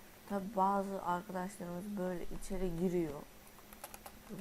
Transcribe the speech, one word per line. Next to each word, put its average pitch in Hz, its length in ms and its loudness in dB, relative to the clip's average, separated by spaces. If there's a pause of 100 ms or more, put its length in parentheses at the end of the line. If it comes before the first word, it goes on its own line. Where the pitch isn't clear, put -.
(280)
Tabi 196 160 0 (120)
bazı 196 480 6
arkadaşlarımız 180 800 -2 (140)
böyle 180 260 0 (160)
içeri 185 360 2
giriyor. 170 440 4 (1080)
Dur 202 100 -6